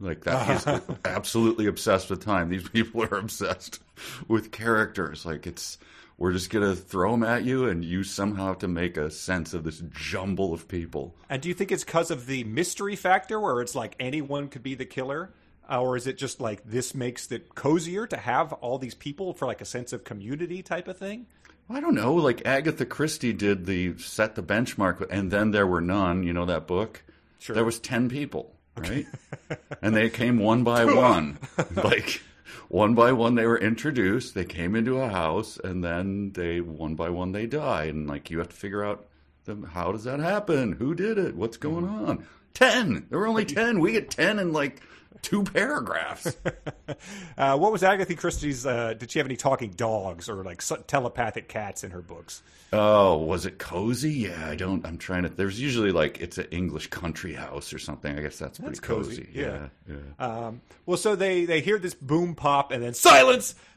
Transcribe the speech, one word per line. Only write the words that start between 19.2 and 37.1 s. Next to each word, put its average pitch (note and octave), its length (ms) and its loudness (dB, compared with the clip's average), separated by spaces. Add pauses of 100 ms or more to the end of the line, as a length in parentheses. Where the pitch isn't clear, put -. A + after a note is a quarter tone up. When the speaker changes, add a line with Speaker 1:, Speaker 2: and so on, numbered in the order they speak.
Speaker 2:
for, - 140 -4
like, A2+ 140 -4
a - 40 -12
sense B2 280 -8
of A#2+ 100 -8
community D3+ 580 -8
type F3 280 -8
of F#3 100 -12
thing? G#3 280 -10 (440)
Speaker 1:
I C4 100 -6
don't D#4 140 0
know. A#2+ 200 2
Like, D3 300 4
Agatha C#3+ 400 0
Christie D3+ 480 -2
did G2 340 2
the F2+ 300 0
Set - 380 -2
the G#2 80 -6
Benchmark, G2+ 680 0
and F#2+ 200 -2
then G#2 220 4
there G2+ 140 6
were F2+ 140 4
none. F2+ 440 2
You F2 80 0
know F2 120 0
that E2+ 220 0
book? G2 360 -2 (360)
Speaker 2:
Sure. - 160 -8
Speaker 1:
There A#2 100 4
was A2+ 140 0
ten B2 320 0
people, C3 440 -6 (220)
right? F2+ 300 -4 (360)
Speaker 2:
<laughs> - 380 -10
Speaker 1:
And G#2+ 160 2
they A2 140 4
came A#2+ 280 2
one A2+ 260 6
by A#2+ 200 6
Speaker 2:
<laughs> B2+ 240 8
Speaker 1:
one. D#2+ 300 2 (380)
Like, - 440 2 (480)
one G#2+ 260 6
by A#2 180 8
one A#2 240 4
they A2+ 100 4
were A#2 120 6
introduced. A2+ 760 0
They F#2 100 -2
came E2+ 300 -4
into A#2+ 260 0
a C3 80 0
house, F#2 540 0
and F2+ 220 -4
then G2 480 -2
they, F2 280 -2
one D#2 360 -6
by E2 140 -2